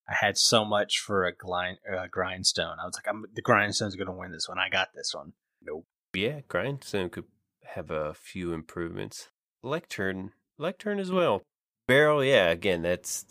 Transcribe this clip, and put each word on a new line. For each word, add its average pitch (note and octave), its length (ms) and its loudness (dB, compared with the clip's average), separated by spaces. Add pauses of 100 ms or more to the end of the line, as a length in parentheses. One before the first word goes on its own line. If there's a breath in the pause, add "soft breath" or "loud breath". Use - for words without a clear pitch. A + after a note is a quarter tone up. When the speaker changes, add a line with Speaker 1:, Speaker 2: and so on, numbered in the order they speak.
Speaker 1:
I F#2+ 140 -6
had G2+ 160 2
so A2+ 260 4
much G#2 360 0
for G2 260 0
a F2 100 -2
glin-, F2+ 420 -6 (140)
uh, F2+ 180 -4
Grindstone. F#2 720 -2
I E2+ 40 -8
was F2+ 100 -8
like, - 180 -10
"I'm, G#2+ 200 -12
the G#2+ 80 -8
Grindstone's G#2 560 4
gonna F#2 180 -6
win F2+ 160 -10
this D#2+ 160 -8
one. F2+ 120 -6
I F#2 100 0
got F#2+ 260 0
this - 180 -8
one." D2 200 -14 (280)
Nope. D2+ 240 -10 (280)
Speaker 2:
Yeah, B2+ 340 -2
Grindstone G2+ 640 -2
could E2 160 -10 (480)
have E2+ 180 -10
a D#2 220 -4
few F2 400 -6
improvements. F2 760 -8 (340)
Lectern, F#2+ 680 -6 (280)
Lectern G3 400 -4
as F#3 120 -4
well. E3 300 4 (460)
Barrel, D3 360 6
yeah, A#2+ 260 8
again, E2+ 340 2
that's - 480 -2